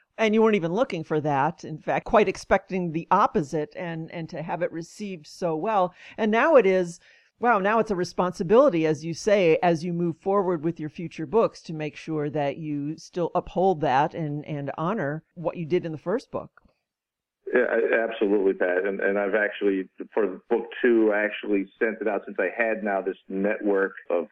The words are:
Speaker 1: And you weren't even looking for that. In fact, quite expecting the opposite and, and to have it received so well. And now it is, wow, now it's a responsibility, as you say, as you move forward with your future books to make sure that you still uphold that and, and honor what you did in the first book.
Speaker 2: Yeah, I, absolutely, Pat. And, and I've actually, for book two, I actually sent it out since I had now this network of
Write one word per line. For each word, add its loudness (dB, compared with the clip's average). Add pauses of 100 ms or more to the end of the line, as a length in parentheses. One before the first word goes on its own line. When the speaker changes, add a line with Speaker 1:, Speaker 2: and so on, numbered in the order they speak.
(180)
Speaker 1:
And 2
you 6
weren't 4
even -2
looking -2
for -2
that. 0
In -12
fact, -2
quite 4
expecting -2
the -6
opposite 2
and, -8
and -10
to -10
have -6
it -2
received -12
so -4
well. 0 (220)
And 0
now 6
it 8
is, 0 (400)
wow, 4
now 2
it's 0
a -2
responsibility, 2
as 0
you -6
say, 4
as 2
you -4
move -2
forward 0
with -4
your -8
future -10
books 0
to -10
make -8
sure -6
that -2
you -6
still -6
uphold 0
that 2
and, -6
and -8
honor -4 (100)
what -6
you -6
did -2
in -8
the -8
first -6
book. -12 (920)
Speaker 2:
Yeah, 2
I, 0
absolutely, 2
Pat. 0
And, -4
and 0
I've 0
actually, 0 (240)
for 0 (100)
book 0 (140)
two, 4
I 0
actually -2 (140)
sent 0
it -4
out -2
since -10
I 0
had 0
now 0
this -4 (100)
network 0 (160)
of 0